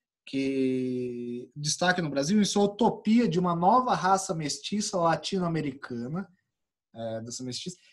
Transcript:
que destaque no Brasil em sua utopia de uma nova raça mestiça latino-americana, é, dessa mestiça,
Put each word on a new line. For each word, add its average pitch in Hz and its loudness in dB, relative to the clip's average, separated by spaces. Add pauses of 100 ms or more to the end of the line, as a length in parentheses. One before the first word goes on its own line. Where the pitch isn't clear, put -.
(260)
que 127 -2
destaque 160 0
no 151 -2
Brasil 143 2
em 190 4
sua 202 2
utopia 226 2
de 170 0
uma 175 2
nova 220 4
raça 190 2
mestiça 175 -4
latino-americana, 160 -2 (720)
é, 113 -6
dessa 120 -12
mestiça, 127 -8 (160)